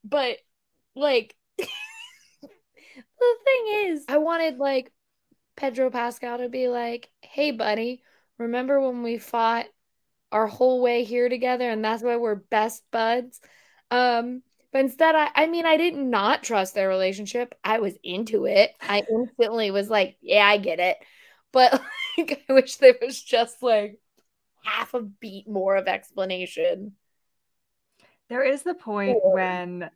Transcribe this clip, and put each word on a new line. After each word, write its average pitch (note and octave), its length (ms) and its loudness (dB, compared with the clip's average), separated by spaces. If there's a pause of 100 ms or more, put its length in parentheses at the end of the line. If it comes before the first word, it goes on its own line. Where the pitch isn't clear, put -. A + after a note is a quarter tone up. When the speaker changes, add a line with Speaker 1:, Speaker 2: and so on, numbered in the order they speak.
Speaker 1:
but, B3 320 -2 (580)
like, C4 400 0 (120)
<laughs> - 120 -16
the - 80 -6 (1800)
thing C5 200 2 (220)
is, D#4 220 -4
I C#4 100 -4
wanted, D#4+ 400 -2
like, C4+ 340 -4 (640)
Pedro C4 340 -2
Pascal A#3+ 480 -8
to B3 120 -8
be B3+ 180 -4
like, A#3+ 400 -6 (140)
"Hey, D4 280 -4
buddy, A3+ 520 -4 (360)
remember B3 420 -2
when B3 220 -4
we A#3 140 -4
fought A3+ 480 -2 (680)
our A3 160 2
whole B3+ 360 2
way A#3+ 220 2
here B3 260 0
together B3 400 -2
and A3 120 -4
that's A3 200 -2
why A#3+ 140 0
we're A#3 180 -2
best G#3+ 560 -2
buds?" A#3+ 500 -2 (500)
Um, B3 520 0 (300)
but C4+ 80 2
instead, D#4 340 4
I, D4+ 200 2
I D4+ 120 4
mean, E4 180 -2
I D#4+ 140 6
did E4+ 160 2
not B3 480 0
trust G3 320 -2
their F#3+ 160 0
relationship. F#3+ 640 -2 (100)
I A3 140 0
was G3+ 160 -4 (100)
into G#3+ 400 -4
it. G3+ 280 4 (100)
I G3+ 240 0
Speaker 2:
<laughs> - 40 -8
Speaker 1:
instantly A3+ 600 -2
was G3+ 180 -2
like, G3+ 320 0
"Yeah, G3+ 260 4
I G#3 120 6
get F3 200 -4
it." F3+ 200 0 (540)
But, B3+ 280 6 (200)
<laughs> - 180 -6
like, D4 320 -6
I - 20 2
wish C4 240 4
there B3+ 240 8
was B3+ 220 -8
just, A#3 400 -2
like, G#3+ 360 0 (640)
half - 300 -6
a B3 80 -4
beat G3+ 480 -16
more G3 280 -2
of F#3+ 120 -2
explanation. F#3+ 1080 -6 (1300)
Speaker 2:
There B3 160 -2
is C#4 180 0
the F4 120 -4
point G#3+ 480 -2
Speaker 1:
Or F#3+ 120 4
Speaker 2:
when F3+ 600 -4